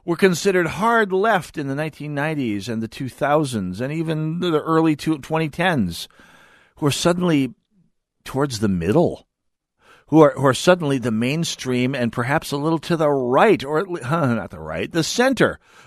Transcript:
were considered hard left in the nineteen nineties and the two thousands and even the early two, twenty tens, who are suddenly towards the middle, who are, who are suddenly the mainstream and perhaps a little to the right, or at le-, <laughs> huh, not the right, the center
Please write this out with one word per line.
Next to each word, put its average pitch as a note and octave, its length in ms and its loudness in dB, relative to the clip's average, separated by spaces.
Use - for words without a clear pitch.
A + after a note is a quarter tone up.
were E3+ 120 -2
considered F#3 500 2
hard G#3 460 0
left F#3+ 440 0
in C#3 120 -6
the C3+ 60 -4
nineteen D3+ 400 -8
nineties C3+ 540 -4
and A2+ 140 -4
the A2 60 -6
two C3 200 -10
thousands B2 720 -2
and C3+ 120 -6
even D#3+ 480 -4
the E3 200 2
early D#3+ 360 2
two, D#3 220 -2
twenty D#3+ 300 -2
tens, C3+ 600 -2
who D#3 100 -2
are C#3 40 4
suddenly E3+ 640 0
towards C3 360 -4
the A2 80 2
middle, F#2+ 580 0
who D3+ 120 6
are, C#3+ 120 8
who C3 120 -2
are C3+ 80 6
suddenly D3+ 460 2
the A#2 120 -2
mainstream B2+ 840 -2
and A#2+ 180 -2
perhaps C3+ 400 -2
a C#3+ 60 -4
little D#3+ 200 0
to E3+ 160 -2
the D#3 160 2
right, C#3+ 540 2
or D3+ 140 -2
at F#3+ 100 -2
le-, E3 160 -8
<laughs> - 0 -
huh, C3+ 300 0
not G2+ 160 -6
the D#2+ 100 -16
right, D#2+ 320 -6
the E3 100 0
center A3 580 0